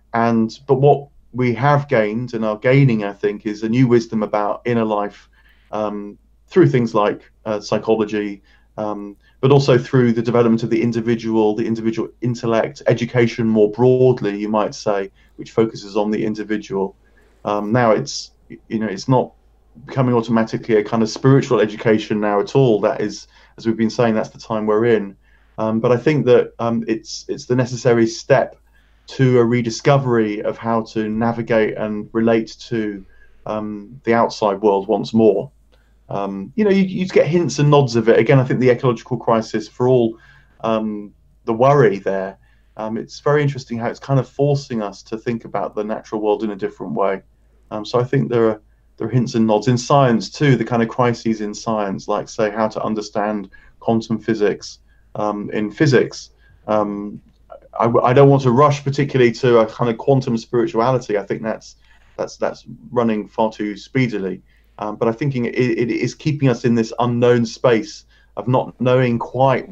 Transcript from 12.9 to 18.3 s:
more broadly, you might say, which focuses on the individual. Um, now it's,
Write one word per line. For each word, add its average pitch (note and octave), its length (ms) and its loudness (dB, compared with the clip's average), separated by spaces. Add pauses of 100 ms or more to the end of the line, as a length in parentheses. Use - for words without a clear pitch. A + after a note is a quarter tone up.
more A2 320 4
broadly, B2+ 560 4 (100)
you G#2 40 -4
might G#2+ 260 0
say, G2 360 -4 (260)
which - 160 -16
focuses G#2+ 440 -2
on G#2+ 140 0
the G#2+ 200 -2
individual. G2 640 -6 (480)
Um, G#2 280 -4
now A#2+ 260 2
it's, - 340 -10 (360)